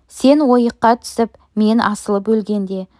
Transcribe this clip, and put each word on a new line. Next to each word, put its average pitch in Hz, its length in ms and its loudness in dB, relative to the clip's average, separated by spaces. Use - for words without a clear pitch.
Сен 294 380 2
ойыққа 240 560 2
түсіп, - 340 -4
мен 214 260 2
асылып 208 480 -2
өлгенде 196 560 -4